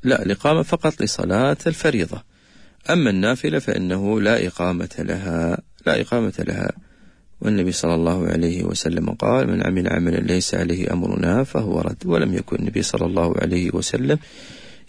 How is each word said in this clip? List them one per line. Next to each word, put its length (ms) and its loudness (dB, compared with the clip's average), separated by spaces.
لا، 200 2
الإقامة 400 2
فقط 400 0
لصلاة 540 0
الفريضة. 560 0
أما 200 4
النافلة 480 0
فإنه 640 0
لا 260 4
إقامة 520 -2
لها، 600 -2
لا 140 2
إقامة 380 0
لها. 340 -4
والنبي 320 2
صلى 220 0
الله 340 2
عليه 360 0
وسلم 460 -2
قال: 400 2
"من 160 0
عمل 260 0
عملا 240 2
ليس 380 0
عليه 380 0
أمرنا 520 0
فهو 360 -2
رد". 260 -4
ولم 280 2
يكن 220 -4
النبي 260 -2
صلى 240 -2
الله 320 2
عليه 360 0
وسلم 440 0